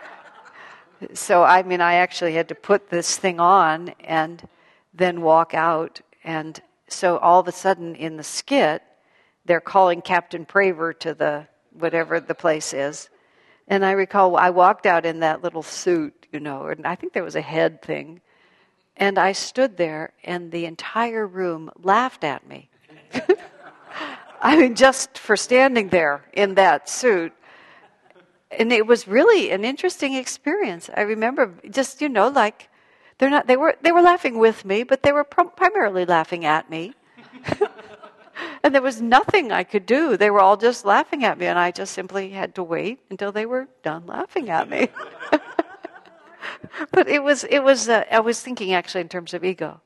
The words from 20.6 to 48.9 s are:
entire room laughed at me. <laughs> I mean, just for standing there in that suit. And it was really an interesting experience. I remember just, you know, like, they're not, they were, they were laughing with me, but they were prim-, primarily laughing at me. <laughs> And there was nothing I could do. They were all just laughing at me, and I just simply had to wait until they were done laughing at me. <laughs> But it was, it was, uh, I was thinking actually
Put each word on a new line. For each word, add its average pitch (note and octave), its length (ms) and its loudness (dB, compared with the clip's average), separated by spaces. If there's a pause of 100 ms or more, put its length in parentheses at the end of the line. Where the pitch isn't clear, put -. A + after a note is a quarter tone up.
entire A3 600 -6
room F3+ 460 -8 (100)
laughed G#3 440 0
at C#3 240 -8
me. C#3 200 -20 (440)
<laughs> B3 80 -8 (1200)
I C#4+ 160 4
mean, B3+ 180 6
just C4 440 2
for G#3+ 180 -2
standing B3 520 2
there D#3 440 0
in G3 240 0
that F3 320 4
suit. F3+ 440 0 (1160)
And A3+ 220 -2
it A3 140 2
was A3+ 200 2
really D4 440 4
an G3 140 -2
interesting C4+ 500 -4
experience. C4 800 -6
I G3+ 60 -2
remember A3 520 -2 (160)
just, - 300 -6
you D4 80 -4
know, A3 200 2
like, A#3+ 400 0 (500)
they're C4+ 120 2
not, D4 160 0
they B3+ 100 4
were, D4+ 260 0
they E4 100 4
were F4 100 6
laughing F4 360 4
with A3 260 2
me, G3+ 180 -2
but C4+ 200 -2
they C#4+ 100 4
were C#4+ 120 0
prim-, F4 260 -2
primarily C4+ 540 0
laughing E3+ 400 0
at D#3 240 0
me. E3 300 -10
<laughs> - 40 -20 (1600)
And C#4+ 120 2
there C4+ 80 4
was A#3 180 -4
nothing B3 500 2
I F#3 140 -2
could F#3+ 220 -4
do. C4 300 0
They G#3 140 4
were G3+ 100 4
all G3 160 6
just A#3 280 0
laughing B3+ 400 0
at F#3+ 140 0
me, F3 80 -4
and F3 120 0
I F3 120 2
just F#3+ 220 -10
simply F#3+ 380 -10
had F#3+ 260 -10
to F#3 60 -8
wait E3+ 380 -6 (100)
until G3+ 220 -8
they G#3+ 140 -6
were B3+ 220 -8 (140)
done E3 240 -8
laughing D4 440 -8
at E3 180 -2
me. - 240 -2
<laughs> - 60 -16 (1900)
But F#4 180 2
it C#4+ 140 0
was, C#4 220 0
it C#4+ 160 0
was, C4 280 2
uh, A3 220 2
I A3+ 100 4
was A#3 200 -2
thinking A3 320 -6
actually F3+ 300 -2